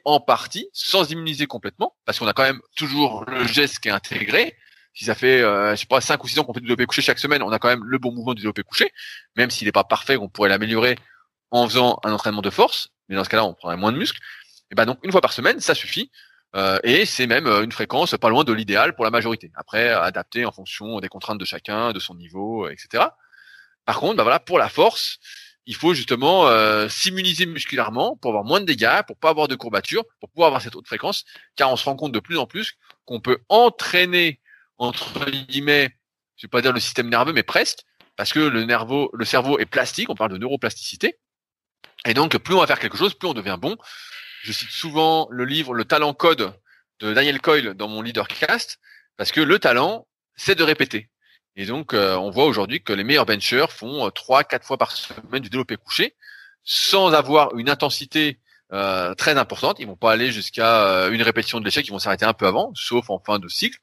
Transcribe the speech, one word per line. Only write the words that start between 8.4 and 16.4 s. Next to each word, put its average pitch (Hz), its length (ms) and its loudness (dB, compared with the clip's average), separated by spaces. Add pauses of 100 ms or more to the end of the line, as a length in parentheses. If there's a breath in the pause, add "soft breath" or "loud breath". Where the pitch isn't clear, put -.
développé 104 220 -6
couché, - 280 0 (440 loud breath)
même 123 140 2
s'il 107 180 -4
n'est 101 40 0
pas 101 120 4
parfait, 131 340 0
on 101 120 -6
pourrait 104 200 2
l'améliorer 113 480 2 (520 soft breath)
en 120 180 4
faisant 123 360 4
un 107 100 0
entraînement 104 280 -4
de 101 80 -2
force, - 400 2 (200)
mais 95 60 -6
dans 95 80 -2
ce 95 60 -6
cas-là, 110 160 2
on 90 80 -4
prendrait 87 240 -8
moins 101 140 2
de 131 60 -4
muscles. - 220 -4 (520 loud breath)
Et 202 40 -6
ben - 100 4
donc, - 180 -4
une 190 80 -4
fois 185 100 6
par - 120 0
semaine, 220 260 0
ça - 160 0
suffit. - 360 -8 (440 soft breath)